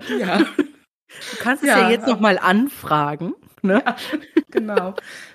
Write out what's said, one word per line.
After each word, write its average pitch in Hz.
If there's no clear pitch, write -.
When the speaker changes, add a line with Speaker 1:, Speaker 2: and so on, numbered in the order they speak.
Speaker 1:
Ja. 190
Speaker 2:
Du -
kannst 247
es 285
Speaker 1:
Ja, 214
Speaker 2:
ja -
jetzt 226
noch 247
Speaker 1:
aber 196
Speaker 2:
mal 202
anfragen, 175
ne? 202
Speaker 1:
Ja, 240
genau. 202